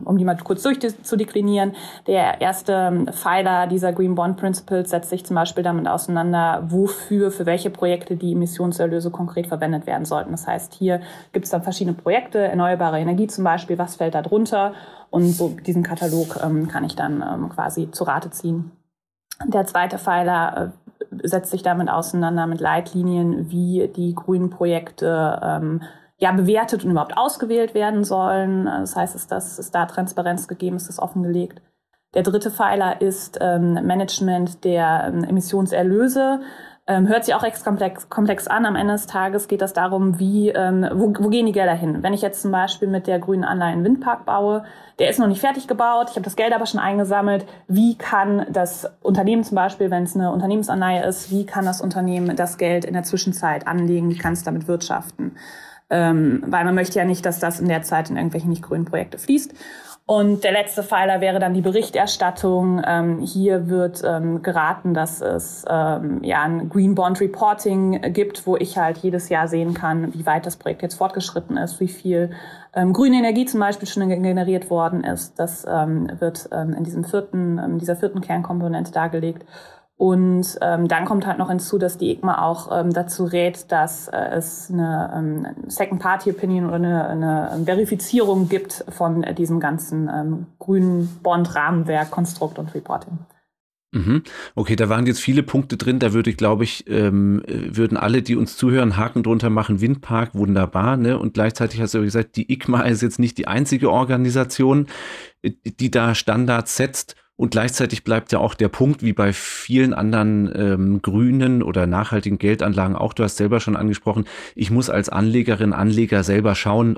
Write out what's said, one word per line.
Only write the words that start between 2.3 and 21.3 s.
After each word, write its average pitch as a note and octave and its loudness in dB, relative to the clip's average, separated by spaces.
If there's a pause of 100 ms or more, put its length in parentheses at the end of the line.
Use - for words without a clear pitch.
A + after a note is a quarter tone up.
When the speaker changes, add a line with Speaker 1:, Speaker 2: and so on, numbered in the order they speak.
Speaker 1:
erste, F#3+ -2
ähm, F3+ 2
Pfeiler F#3 0
dieser F3+ 0
Green F3+ 0
Bond F3+ 0
Principles F#3 -2
setzt E3+ -2
sich F#3 -6
zum F#3 -2
Beispiel E3+ 0
damit E3+ 0
auseinander, E3+ 0
wofür, G3 0
für G3 -6
welche F3 0
Projekte F3 -2
die F3 -2
Emissionserlöse E3+ 0
konkret E3+ -4
verwendet D#3 -4
werden D#3+ -4
sollten. D#3 -4
Das E3 -10
heißt, - -6
hier F3+ 0 (320)
gibt's - -4
dann F3 -2
verschiedene F3 -2
Projekte, A3 0
erneuerbare F3 0
Energie F3 0
zum G3 -6
Beispiel, F3 0
was F3 -6
fällt E3 -2
da D3+ -2
drunter? G3+ 0 (360)
Und F3 2
so E3+ 0
diesen F3 2
Katalog, E3 -2
ähm, D#3+ 0
kann - -4
ich D#3+ -6
dann, D3 -4
ähm, E3+ -6
quasi - -4
zu - -6
Rate D#3+ -4
ziehen. E3 -6 (720)
Der G#3 0
zweite F#3 -2
Pfeiler, F3+ 0
äh, - -20 (340)
setzt F3+ -2